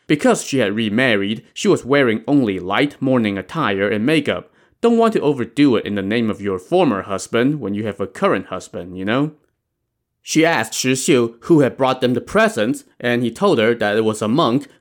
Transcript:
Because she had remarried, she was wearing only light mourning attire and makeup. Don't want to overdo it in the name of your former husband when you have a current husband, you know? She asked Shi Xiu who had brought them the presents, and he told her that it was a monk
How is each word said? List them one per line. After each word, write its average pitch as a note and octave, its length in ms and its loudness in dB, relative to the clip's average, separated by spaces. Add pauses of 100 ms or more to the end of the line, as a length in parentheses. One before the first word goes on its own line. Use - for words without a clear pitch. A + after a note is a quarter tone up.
Because E3+ 380 0
she C3+ 140 -2
had G#2 180 0
remarried, A2 640 0 (100)
she - 140 -6
was E3+ 180 2
wearing A#2+ 440 2
only A#2 320 2
light G#2+ 400 -2
mourning A#2+ 360 0
attire G2+ 520 -2
and G#2+ 180 -2
makeup. C#3 460 -2 (280)
Don't A#3 180 4
want A3+ 160 2
to D3+ 80 0
overdo C#3 520 2
it G2 100 0
in G2+ 120 -4
the G2 60 -2
name A2 280 -2
of G2 100 -6
your F#2+ 200 -4
former D3 420 0
husband A#2+ 560 -2
when G2+ 160 -6
you G#2 80 -6
have G#2 180 -8
a G2 60 -2
current B2+ 400 -2
husband, F2+ 500 -12
you F#2 80 -8
know? C3+ 280 -2 (920)
She D#3 160 2
asked D#3+ 300 0
Shi C3 220 -2
Xiu B2 460 2
who D#3+ 200 4
had B2 160 0
brought B2+ 240 0
them B2 140 0
the A#2 80 -2
presents, G3 640 0 (140)
and A#2+ 240 -2
he A#2 80 -2
told E3 280 2
her A2+ 160 4
that G#2+ 240 0
it A2 80 0
was G#2+ 160 -2
a G#2+ 60 0
monk C#3 400 0 (120)